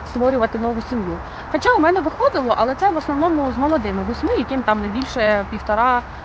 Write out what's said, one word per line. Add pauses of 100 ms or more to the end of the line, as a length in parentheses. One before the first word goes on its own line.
створювати
нову
сім'ю. (340)
Хоча
у
мене
виходило,
але
це
в
основному
з
молодими
гусьми,
яким
там
не
більше
півтора (240)